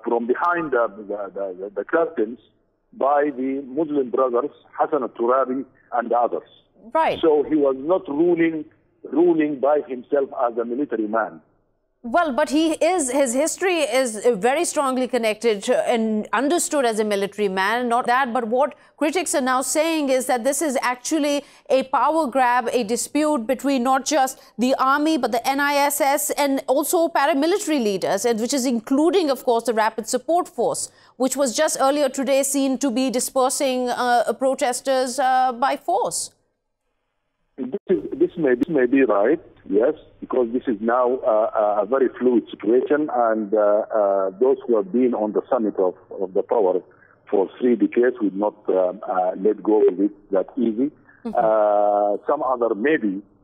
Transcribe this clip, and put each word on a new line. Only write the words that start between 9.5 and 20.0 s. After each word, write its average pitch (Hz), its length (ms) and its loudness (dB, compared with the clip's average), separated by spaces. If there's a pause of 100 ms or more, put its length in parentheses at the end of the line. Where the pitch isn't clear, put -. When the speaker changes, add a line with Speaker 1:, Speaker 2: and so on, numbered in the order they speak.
Speaker 1:
by 143 280 2
himself 131 420 -2 (180)
as 117 100 -4
a 117 60 -2
military 117 440 -4
man. 104 340 -4 (600)
Speaker 2:
Well, 302 300 0
but 294 180 0
he 311 260 2
is, 311 360 0
his 269 220 0
history 330 460 0
is, 233 460 -2
uh, 247 100 4
very 254 280 0
strongly 262 420 0
connected 220 580 0
to, 233 220 0
and 220 460 0
understood 285 540 0
as 220 120 0
a 220 60 0
military 202 460 -2
man. 214 400 -2
Not 240 160 0
that, 247 260 0
but 233 160 -2
what 254 280 0 (200)
critics 320 400 -2
are 285 60 0
now 254 200 0
saying 311 460 0